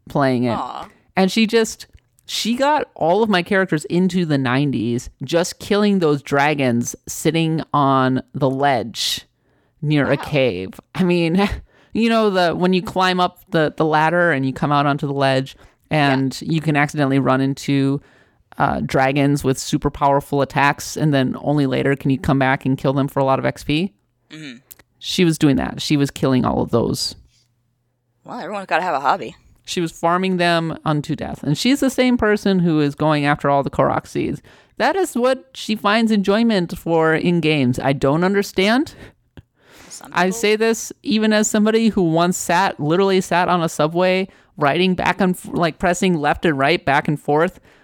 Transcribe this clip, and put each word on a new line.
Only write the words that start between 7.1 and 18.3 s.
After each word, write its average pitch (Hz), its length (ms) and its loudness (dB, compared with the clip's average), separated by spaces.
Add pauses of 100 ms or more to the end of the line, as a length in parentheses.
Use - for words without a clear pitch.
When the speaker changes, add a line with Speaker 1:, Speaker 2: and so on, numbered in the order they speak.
Speaker 1:
on 135 480 2 (120)
the 135 140 0
ledge 131 720 -2 (600)
near 147 220 2
a 131 120 2
Speaker 2:
Wow. 151 60 -6
Speaker 1:
cave. 110 580 -2 (140)
I - 80 0
mean, 175 460 2 (240)
<laughs> - 200 -20
you 226 160 0
know, 220 220 2
the, 180 240 0
when 175 180 2
you 180 100 2
climb 185 360 -2
up 180 220 -2 (100)
the, 156 260 0
the 160 80 0
ladder 160 460 2
and 135 160 0
you 131 60 -2
come 147 180 -2
out 143 160 2
onto 143 220 -2
the 139 40 -4
ledge 135 440 0 (340)
and 135 500 0
Speaker 2:
Yeah. - 120 -4
Speaker 1:
you 160 80 0
can 151 160 0
accidentally 143 420 0
run 131 220 2
into, 139 600 0 (580)